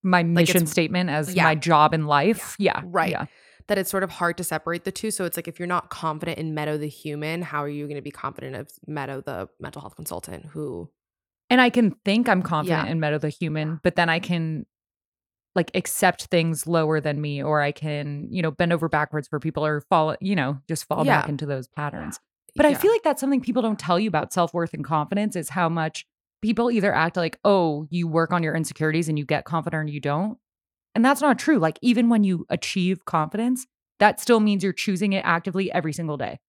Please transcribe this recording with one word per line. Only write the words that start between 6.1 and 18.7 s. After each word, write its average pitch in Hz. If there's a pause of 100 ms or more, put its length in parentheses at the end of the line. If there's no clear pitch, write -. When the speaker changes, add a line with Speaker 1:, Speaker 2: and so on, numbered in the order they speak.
Speaker 2:
in 160
Meadow 151
the 151
human, 151
how 147
are 143
you 147
gonna 143
be 143
confident 135
of 135 (180)
Meadow 139
the 95 (100)
mental -
health -
consultant 165
who 147 (600)
Speaker 1:
And 247
I 247
can 233 (140)
think 233
I'm 180
confident 160
Speaker 2:
Yeah. 131
Speaker 1:
in 165
Meadow 151
the 151
human, 156
but 175
then 170
I 165
can, 165 (880)
like, 170
accept -
things 165
lower 156
than 147
me, 143
or 151
I 147
can, 147
you 185
know, 160
bend 170